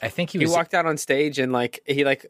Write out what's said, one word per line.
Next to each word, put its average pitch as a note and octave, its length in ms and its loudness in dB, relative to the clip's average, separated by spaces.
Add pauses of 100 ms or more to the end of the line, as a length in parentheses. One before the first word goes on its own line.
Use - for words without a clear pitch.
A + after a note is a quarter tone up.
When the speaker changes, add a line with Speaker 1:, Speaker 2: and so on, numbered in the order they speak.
Speaker 1:
I A2+ 80 -6
think F3 220 -4
he F#3 80 -4
Speaker 2:
He D#3 60 2
Speaker 1:
was E3 100 2
Speaker 2:
walked E3+ 180 0
out E3+ 140 2
on D#3 100 0
stage C#3+ 400 0
and, B2+ 140 0
like, A#2+ 340 -2
he, C#3 180 0
like, C3+ 260 0